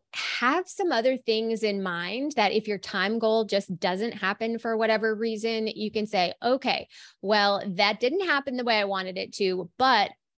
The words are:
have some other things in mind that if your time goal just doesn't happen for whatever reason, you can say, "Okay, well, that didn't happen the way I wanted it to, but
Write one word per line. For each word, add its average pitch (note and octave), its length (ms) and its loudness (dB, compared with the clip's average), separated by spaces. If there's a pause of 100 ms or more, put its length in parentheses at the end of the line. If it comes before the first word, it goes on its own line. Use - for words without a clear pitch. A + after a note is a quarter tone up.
(140)
have D4+ 540 0
some F4+ 240 -2
other B3 240 2
things A3+ 480 -2
in G3+ 180 0
mind F#3+ 540 -4
that G#3 160 4
if G#3+ 160 0
your G3+ 100 -2
time G3 400 -2
goal A3 280 2
just G3 340 -2
doesn't G3 320 -2
happen A3 480 -4
for A3+ 160 -2
whatever A3 400 2
reason, A3 500 -2
you G#3+ 240 -4
can G#3+ 160 -2
say, F#3 360 0
"Okay, B3+ 460 0 (340)
well, G3+ 440 2
that G3+ 340 0
didn't E4 280 0
happen C#4 280 0
the B3 80 -2
way A3+ 140 2
I G#3 60 2
wanted F#3+ 340 -4
it F#3+ 160 -8
to, F#3 440 -2
but B3 340 4 (260)